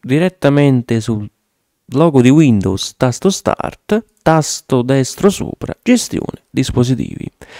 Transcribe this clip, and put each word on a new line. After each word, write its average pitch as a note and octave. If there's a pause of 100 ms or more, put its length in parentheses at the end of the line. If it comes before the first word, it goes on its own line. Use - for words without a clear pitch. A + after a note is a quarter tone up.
direttamente C#3
sul G#2+ (640)
logo C#3+
di B2+
Windows, G#2+
tasto B2+
Start, - (200)
tasto D#3
destro C3
sopra, -
gestione -
dispositivi. B2 (280)